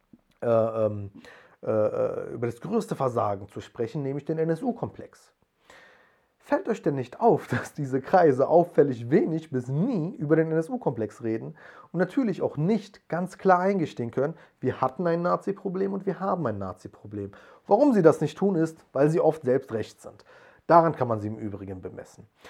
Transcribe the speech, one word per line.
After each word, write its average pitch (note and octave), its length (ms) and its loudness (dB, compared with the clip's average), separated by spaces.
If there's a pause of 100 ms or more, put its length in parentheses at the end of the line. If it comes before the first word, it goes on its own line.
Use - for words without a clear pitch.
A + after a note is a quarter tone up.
(420)
äh, A#2+ 60 -2
ähm, A2 640 0 (520)
äh, - 80 -2
äh, A2 640 0
über A#2+ 140 -4
das A#2 120 -8
größte F#3+ 360 -4
Versagen G#2+ 520 -2
zu - 140 -14
sprechen, A#2+ 420 -6
nämlich C#3 220 -6
den D#3+ 120 -4
N-S-U-Komplex. D#3+ 920 -6 (1080)
Fällt - 300 -2
euch A3 120 -4
denn D3+ 140 0
nicht B2+ 240 -8
auf, G3 280 4
<laughs> - 20 -8
dass - 240 -4
diese C3+ 260 -4
Kreise C#3 480 4
auffällig C#3 640 2
wenig E3 400 2
bis B2+ 160 -4
nie F3+ 480 -2
über D#3 220 2
den D#3+ 120 2
N-S-U-Komplex D#3+ 720 -4
reden A#2+ 340 -6 (360)
und E3+ 80 -4
natürlich F#3 420 0
auch C3+ 140 -2
nicht - 540 -2
ganz F3 280 -6
klar F#3 220 4
eingestehen F3 520 -2
können, D3 220 -2 (280)
wir B2+ 180 -2
hatten C3 280 -2
ein E3+ 140 0
Nazi-Problem F#3+ 720 -4
und G3 140 -8
wir F3 160 -6
haben F#3 260 -2
ein G#2 100 -4
Nazi-Problem? G2+ 720 -10 (360)
Warum C#4 240 4
sie G#3 100 4
das D#3 200 6
nicht D3+ 160 -4
tun, G3 180 0
ist, D#3+ 380 -2
weil C#3+ 160 4
sie E3 100 2
oft D3+ 240 2
selbst B2+ 300 0
rechts - 300 -6
sind. - 200 -20 (440)
Daran E3 280 6
kann B2 140 -2
man A2 100 0
sie G#2 80 -6
im A2 100 -8
Übrigen G2 440 -10
bemessen. - 440 -16 (240)